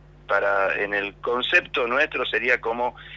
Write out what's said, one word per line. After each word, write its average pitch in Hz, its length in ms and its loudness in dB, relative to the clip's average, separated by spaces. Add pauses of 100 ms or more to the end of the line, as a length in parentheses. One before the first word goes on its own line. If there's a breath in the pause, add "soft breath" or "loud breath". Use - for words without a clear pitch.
(300)
Para, 101 520 2
en 101 120 -2
el 101 220 -2
concepto 131 720 0
nuestro 143 380 0
sería 120 360 0
como 120 340 -2 (220 loud breath)